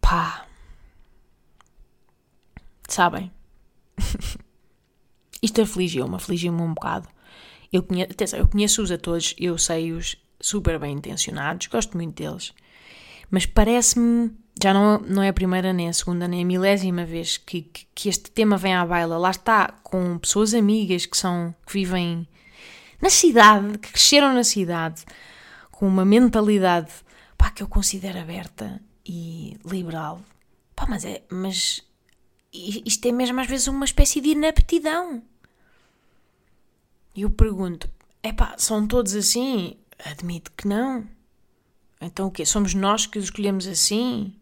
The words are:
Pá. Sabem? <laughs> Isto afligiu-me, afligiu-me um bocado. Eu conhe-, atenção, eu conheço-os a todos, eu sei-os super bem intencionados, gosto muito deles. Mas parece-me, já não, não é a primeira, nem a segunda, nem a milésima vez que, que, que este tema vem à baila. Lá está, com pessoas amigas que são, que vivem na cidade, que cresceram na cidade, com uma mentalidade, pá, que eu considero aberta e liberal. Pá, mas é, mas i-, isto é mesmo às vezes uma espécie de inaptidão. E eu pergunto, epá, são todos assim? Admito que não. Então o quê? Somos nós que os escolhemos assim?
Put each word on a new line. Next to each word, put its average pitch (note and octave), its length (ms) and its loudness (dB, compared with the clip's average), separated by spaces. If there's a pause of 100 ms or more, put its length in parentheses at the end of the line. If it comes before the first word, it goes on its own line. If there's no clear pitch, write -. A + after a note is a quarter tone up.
Pá. E3+ 440 0 (2500)
Sabem? F3+ 440 -2 (680)
<laughs> - 400 -4 (1040)
Isto A3 200 0
afligiu-me, E3+ 540 -2
afligiu-me E3+ 460 -4
um E3 120 -4
bocado. E3 340 -6 (640)
Eu F3+ 120 2
conhe-, F3+ 200 -2
atenção, - 360 -6
eu G3 80 6
conheço-os G#3 440 2
a E3+ 60 -2
todos, E3+ 400 -4
eu F3 200 -2
sei-os E3 580 -4 (240)
super E3+ 400 -4
bem C#3+ 140 -8
intencionados, D3 760 -8
gosto - 300 -4
muito E3 180 -8
deles. D#3 380 -10 (760)
Mas F#3 160 0
parece-me, A#3 840 4 (300)
já G3 120 4
não, G#3 260 6
não G3 220 -2
é G3 80 2
a F#3+ 40 -2
primeira, F#3 400 0
nem E3+ 160 -2
a E3 40 -6
segunda, F3 340 -4
nem F3 140 -2
a F3 40 0
milésima F#3 600 0
vez E3 320 -6
que, - 240 -8
que, - 320 -20
que - 160 -4
este - 220 -6
tema G#3+ 260 4
vem F#3 160 0
à F3+ 120 2
baila. E3+ 320 -2
Lá F#3 140 2
está, G#3+ 420 2 (100)
com F3+ 340 -4
pessoas G#3+ 360 0
amigas G#3 520 2
que - 120 -4
são, F3 360 -2 (120)
que - 80 -16
vivem F3+ 540 -2 (760)
na - 80 2
cidade, G#3+ 680 8
que - 140 -16
cresceram C#4+ 420 6
na B3 100 2
cidade, E3+ 600 -2 (680)
com - 160 -2
uma F#3+ 180 4
mentalidade, G#3 840 4 (460)
pá, - 140 6
que - 100 -14
eu G3+ 60 -8
considero F#3+ 520 -2
aberta F#3 640 -12 (240)
e E3 600 -12
liberal. E3 560 -8 (540)
Pá, - 120 -4
mas A3 160 -4
é, G3 260 -12
mas F#3 540 -4 (680)
i-, G3+ 320 -10
isto A3 200 -4
é B3 60 2
mesmo B3 280 -2
às C4 80 -4
vezes C4 200 -4
uma C#4 180 -4
espécie - 360 2
de C#4+ 80 0
inaptidão. D#4 920 0 (1900)
E F#3+ 100 -8
eu G#3+ 60 2
pergunto, F#3+ 600 2 (340)
epá, G#3+ 340 -2
são G#3+ 300 0
todos G#3+ 280 0
assim? G#3+ 600 -2 (300)
Admito E3 460 -10
que - 160 -8
não. A3+ 400 -4 (920)
Então F#3+ 280 -6
o F#3 40 -4
quê? D#3+ 140 -8
Somos G3 280 0
nós G3 320 2
que - 120 -10
os G3 80 -6
escolhemos G3 420 -4
assim? G3 760 -2